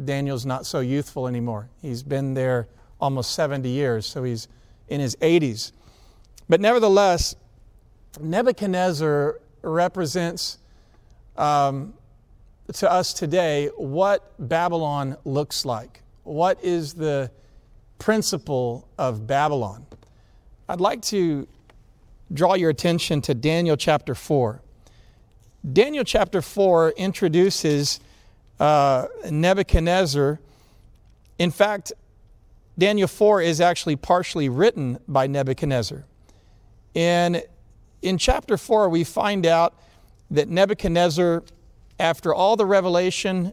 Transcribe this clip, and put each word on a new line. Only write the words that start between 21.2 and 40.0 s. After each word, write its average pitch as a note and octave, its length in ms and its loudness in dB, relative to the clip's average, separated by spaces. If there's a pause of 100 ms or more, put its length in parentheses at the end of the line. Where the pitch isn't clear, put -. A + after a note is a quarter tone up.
draw F3 220 2
your E3+ 160 2
attention E3 520 0
to C#3+ 120 -2
Daniel D#3 420 2
chapter D3 380 0
four. B2 480 -2 (1080)
Daniel B3 340 2
chapter - 360 0
four E3+ 520 4
introduces, F3 1080 0 (640)
uh, C#3+ 480 4 (200)
Nebuchadnezzar. E3 1120 2 (960)
In E3+ 120 2
fact, G3+ 420 -2 (880)
Daniel G3+ 300 4
four G#3 340 4
is E3 180 0
actually E3+ 360 2
partially F3 520 0
written C3+ 580 0
by C3+ 200 2
Nebuchadnezzar. C#3 800 -2 (920)
And F3 480 2 (580)
in F#3 160 -2
chapter B3+ 400 0
four, G#3+ 320 2
we E3 160 0
find G3+ 400 -2
out E3 300 2 (560)